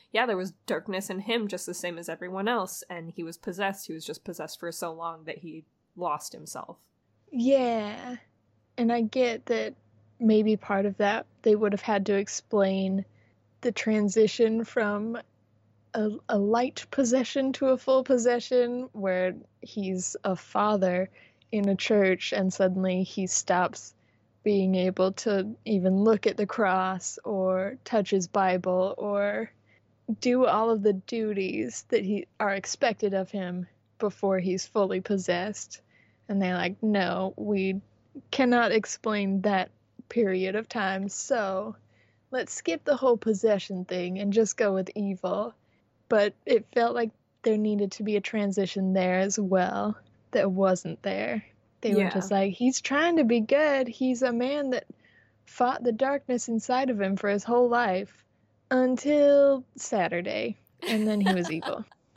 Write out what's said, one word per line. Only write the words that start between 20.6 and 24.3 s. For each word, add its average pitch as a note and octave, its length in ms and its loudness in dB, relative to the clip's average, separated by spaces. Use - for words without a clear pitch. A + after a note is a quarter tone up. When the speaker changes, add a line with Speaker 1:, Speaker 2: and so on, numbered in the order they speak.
Speaker 2:
in G3+ 160 0
a G3 80 2
church F#3+ 560 2
and F#3+ 200 0
suddenly F#3 520 0
he F#3+ 220 -4
stops - 680 -2